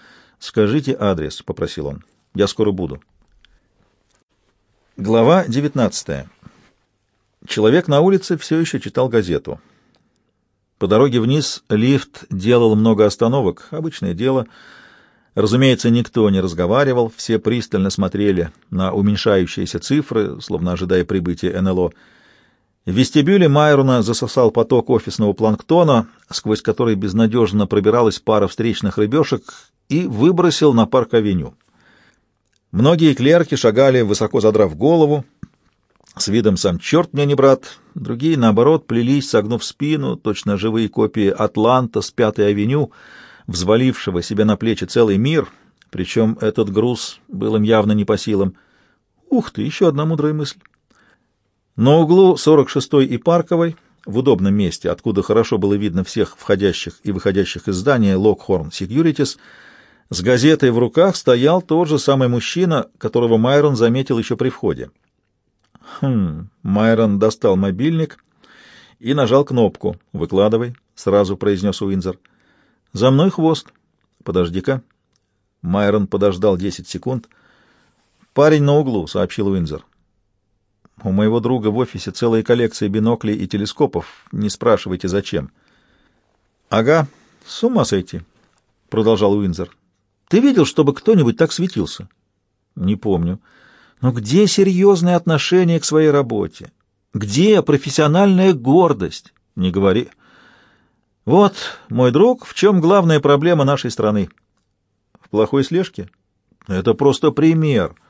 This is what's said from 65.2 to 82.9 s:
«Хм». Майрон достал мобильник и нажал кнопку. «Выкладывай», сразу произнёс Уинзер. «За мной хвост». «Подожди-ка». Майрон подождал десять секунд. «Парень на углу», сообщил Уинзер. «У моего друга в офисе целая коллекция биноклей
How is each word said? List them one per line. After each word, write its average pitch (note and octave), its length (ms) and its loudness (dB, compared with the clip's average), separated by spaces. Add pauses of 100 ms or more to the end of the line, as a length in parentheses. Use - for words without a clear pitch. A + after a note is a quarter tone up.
«Хм». F#2+ 480 -2 (140)
Майрон G#2+ 560 0
достал G#2+ 380 0
мобильник B2+ 640 -4 (760)
и B2 160 -4
нажал C3+ 300 2
кнопку. G2 520 -2 (160)
«Выкладывай», G#2+ 600 -2 (200)
сразу G2 420 0
произнёс G2 460 -2
Уинзер. F#2 360 -6 (720)
«За A#2+ 180 2
мной D3+ 200 2
хвост». D#3+ 420 -2 (500)
«Подожди-ка». F#2 600 -4 (800)
Майрон G2+ 440 0
подождал F#2+ 500 0
десять F#2 320 -8
секунд. A#2+ 400 -8 (1040)
«Парень D3+ 300 4
на C#3+ 120 2
углу», B2 320 -2
сообщил G2 420 -4
Уинзер. E2 360 -4 (1160)
«У F#2+ 80 -6
моего G#2+ 300 0
друга A#2 280 -2
в G#2+ 100 -2
офисе A#2 320 -6
целая A2+ 320 0
коллекция A#2 460 -2
биноклей A2 480 -2